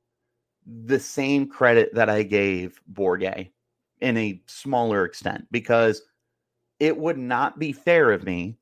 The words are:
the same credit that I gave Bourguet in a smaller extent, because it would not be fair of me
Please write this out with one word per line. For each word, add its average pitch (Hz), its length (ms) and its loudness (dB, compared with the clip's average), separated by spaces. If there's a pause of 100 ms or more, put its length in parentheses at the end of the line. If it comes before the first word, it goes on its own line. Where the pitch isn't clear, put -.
(640)
the 117 340 -2
same 139 480 -2
credit 117 460 4
that 110 160 2
I 107 140 2
gave 95 580 -2 (120)
Bourguet 92 580 -2 (480)
in 120 180 0
a 104 300 -4
smaller 117 560 -2
extent, - 480 -8
because 117 500 2 (800)
it 156 180 0
would 156 200 -4
not 127 420 -4
be 156 140 -6
fair 160 380 4
of 98 120 0
me 92 380 -6